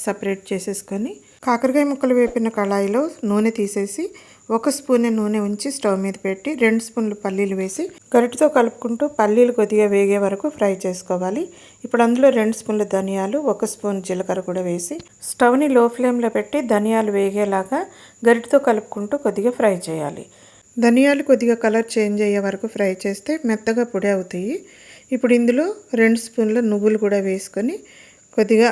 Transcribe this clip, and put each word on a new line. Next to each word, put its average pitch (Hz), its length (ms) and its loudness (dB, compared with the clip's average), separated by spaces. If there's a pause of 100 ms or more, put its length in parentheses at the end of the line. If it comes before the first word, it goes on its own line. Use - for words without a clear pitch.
సపరేట్ 196 440 -4
చేసేసుకొని 196 640 -6 (340)
కాకరకాయ 254 440 2
ముక్కలు 262 260 0
వేపిన 240 400 0
కళాయిలో 202 440 0 (280)
నూనె 214 300 2
తీసేసి 202 440 -4 (540)
ఒక 233 200 0
స్పూన్ 240 300 2 (120)
నూనె 214 280 0
ఉంచి 208 300 -4
స్టవ్ 202 280 0
మీద 196 200 -4
పెట్టి 190 260 -4 (120)
రెండు 226 240 4
స్పూన్లు 214 360 -4
పల్లీలు 196 380 -2
వేసి 190 240 -4 (300)
గరిటెతో 240 320 2 (100)
కలుపుకుంటూ 233 480 -2 (140)
పల్లీలు 220 400 4
కొద్దిగా 214 360 2
వేగే 202 300 2
వరకు 196 220 -4 (100)
ఫ్రై 202 140 0 (140)
చేసుకోవాలి. 185 580 -4 (420)
ఇప్పుడు 233 220 0
అందులో 247 220 4 (100)
రెండు 220 220 0
స్పూన్ల 214 240 -2 (120)
ధనియాలు, 196 420 -2 (140)
ఒక 208 200 -2
స్పూన్ 202 360 -4
జీలకర్ర 185 400 -4
కూడా 180 200 -4
వేసి 175 300 -6 (300)
స్టవ్ని 285 480 2
లో 233 80 6 (120)
ఫ్లేమ్లో 247 400 0
పెట్టి 214 240 -2 (140)
ధనియాలు 214 440 0
వేగేలాగా 196 600 0 (480)
గరిటెతో 233 400 4
కలుపుకుంటూ 214 560 -4
కొద్దిగా 208 360 0
ఫ్రై 214 140 2 (140)
చేయాలి. 156 380 -8 (600)
ధనియాలు 277 440 4
కొద్దిగా 233 340 4
కలర్ 226 320 2
చేంజ్ 208 320 0
అయ్యే 202 200 0
వరకు 196 180 -6 (100)
ఫ్రై 202 160 0 (140)
చేస్తే 196 260 -4 (180)
మెత్తగా 226 440 0
పొడి 202 220 0
అవుతాయి. 185 380 -6 (600)
ఇప్పుడు 240 240 2
ఇందులో 240 260 2 (360)
రెండు 226 240 4
స్పూన్ల 220 340 0 (100)
నువ్వులు 208 360 2
కూడా 202 140 2 (100)
వేసుకొని 202 460 -4 (600)
కొద్దిగా 220 360 4